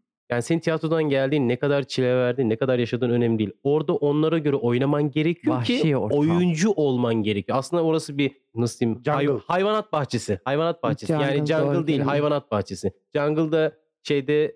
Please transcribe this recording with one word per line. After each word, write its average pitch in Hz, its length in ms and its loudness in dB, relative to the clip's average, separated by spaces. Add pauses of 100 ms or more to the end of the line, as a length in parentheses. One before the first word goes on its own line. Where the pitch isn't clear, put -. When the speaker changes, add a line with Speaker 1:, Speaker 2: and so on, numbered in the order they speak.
(320)
Speaker 1:
Yani 120 100 -2
senin 165 180 0
tiyatrodan 160 440 0
geldiğin, 135 460 0
ne 123 100 0
kadar 143 240 0
çile 127 320 -2
verdiğin, 123 340 0
ne 113 60 0
kadar 127 240 0
yaşadığın 120 300 -2
önemli 120 300 2
değil. 101 120 -2 (120)
Orada 151 320 0
onlara 151 420 2
göre 147 180 0
oynaman 135 560 0
gerekiyor 156 440 0
Speaker 2:
Vahşi 127 260 0
Speaker 1:
ki 147 160 2
Speaker 2:
ortam. 107 220 0
Speaker 1:
oyuncu 170 520 2
olman 127 440 2
gerekiyor. 104 420 0
Aslında 165 260 0
orası 160 340 -2
bir, 139 140 0 (240)
nasıl 117 240 -2
diyeyim, 117 280 -2
hay-, 147 180 0
Speaker 3:
Jungle. 135 220 0
Speaker 1:
hayvanat 208 440 0
bahçesi. 123 540 -2
Hayvanat 165 380 -2
bahçesi. 143 280 -2
Yani 151 120 0 (140)
Speaker 4:
Jungle, 147 80 -2
Speaker 1:
jungle 151 200 0 (100)
Speaker 4:
doğru 143 120 -2
Speaker 1:
değil, 151 100 2
Speaker 4:
kelime. 139 140 0
Speaker 1:
hayvanat 147 400 0
bahçesi. 101 400 -4 (240)
Jungle'da 156 560 0 (320)
şeyde 147 520 0